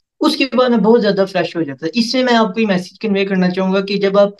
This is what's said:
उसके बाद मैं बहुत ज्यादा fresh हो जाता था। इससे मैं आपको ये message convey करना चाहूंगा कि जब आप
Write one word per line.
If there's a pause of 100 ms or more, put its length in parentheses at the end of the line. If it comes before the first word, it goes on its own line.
(200)
उसके (100)
बाद
मैं
बहुत
ज्यादा
fresh
हो
जाता
था।
इससे
मैं
आपको
ये
message
convey
करना
चाहूंगा
कि
जब
आप